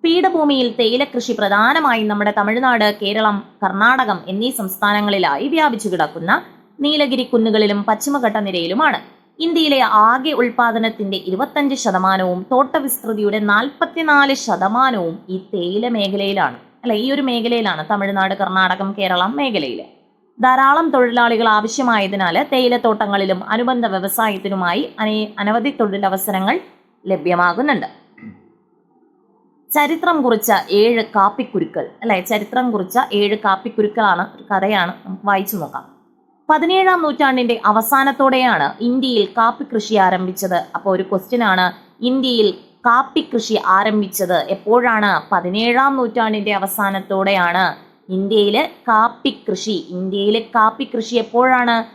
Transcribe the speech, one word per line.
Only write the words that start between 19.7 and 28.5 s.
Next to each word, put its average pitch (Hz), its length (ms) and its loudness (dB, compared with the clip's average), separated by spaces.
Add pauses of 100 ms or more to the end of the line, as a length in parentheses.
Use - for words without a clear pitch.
ധാരാളം 269 500 4
തൊഴിലാളികൾ 233 580 2
ആവശ്യമായതിനാൽ 214 1040 0
തേയിലത്തോട്ടങ്ങളിലും 220 960 0
അനുബന്ധ 240 380 0
വ്യവസായത്തിനുമായി 190 1120 -2
അനെ-, 214 300 -2 (100)
അനവധി 226 420 -2
തൊഴിലവസരങ്ങൾ 196 800 -2 (460)
ലഭ്യമാകുന്നുണ്ട്. 180 1000 0 (1700)